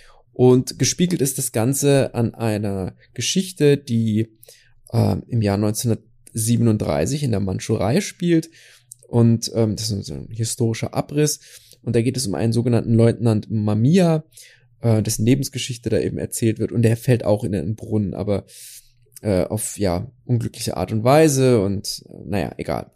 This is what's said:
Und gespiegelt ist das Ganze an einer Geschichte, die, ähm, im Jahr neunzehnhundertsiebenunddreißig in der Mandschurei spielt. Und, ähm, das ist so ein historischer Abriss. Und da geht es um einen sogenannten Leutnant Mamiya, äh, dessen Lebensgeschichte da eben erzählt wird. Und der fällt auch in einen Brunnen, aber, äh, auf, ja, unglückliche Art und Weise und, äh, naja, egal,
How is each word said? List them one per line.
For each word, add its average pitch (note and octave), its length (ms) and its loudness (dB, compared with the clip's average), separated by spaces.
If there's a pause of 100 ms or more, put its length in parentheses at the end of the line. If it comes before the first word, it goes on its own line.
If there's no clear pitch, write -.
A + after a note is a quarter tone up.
(320)
Und B2+ 460 4
gespiegelt F3 440 0
ist C#3 160 -4
das C3+ 140 -6
Ganze C3+ 640 0
an A#2 200 -2
einer G#2 600 -4 (200)
Geschichte, D3 600 0
die, A2+ 520 0 (640)
ähm, G#2 360 0
im A#2 140 -2
Jahr G2+ 140 2
neunzehnhundertsiebenunddreißig A2 1700 -2
in C3 80 -2
der G2 100 0
Mandschurei G#2+ 600 -2
spielt. E3+ 500 -2 (580)
Und, A#2 460 2
ähm, G#2+ 220 0
das A2 140 -6
ist G2+ 160 -4
so D2+ 80 -10
ein C2+ 160 -12
historischer A2+ 640 -4
Abriss. D3 460 -2 (420)
Und A#2 140 -4
da A#2 60 2
geht B2 140 0
es C3 100 -4
um G2 80 -4
einen G#2 180 0
sogenannten A#2 420 0
Leutnant A2 560 2
Mamiya, B2 720 2 (560)
äh, A2 220 2
dessen G#2+ 220 -2
Lebensgeschichte B2+ 640 -2
da G#2+ 120 0
eben - 180 -2
erzählt - 400 -2
wird. A2 140 -4
Und A#2 100 0
der A2 140 4
fällt A#2+ 280 0
auch G#2 200 0
in G2 100 -4
einen F#2+ 220 -4
Brunnen, G2 380 -4
aber, G2 300 -4 (800)
äh, F#2 220 2
auf, - 340 -6
ja, F#2+ 320 -2 (140)
unglückliche - 520 -4
Art - 140 -4
und A2 140 -4
Weise C3 580 4
und, G2+ 460 -6
äh, - 200 -20
naja, E2 300 -4
egal, - 360 -6